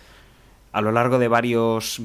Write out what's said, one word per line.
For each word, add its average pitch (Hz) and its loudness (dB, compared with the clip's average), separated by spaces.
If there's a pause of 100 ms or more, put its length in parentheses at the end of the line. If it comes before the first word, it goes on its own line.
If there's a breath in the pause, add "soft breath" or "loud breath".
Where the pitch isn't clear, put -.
(720 soft breath)
a 107 -2
lo 107 0
largo 123 2
de 123 2
varios, 117 0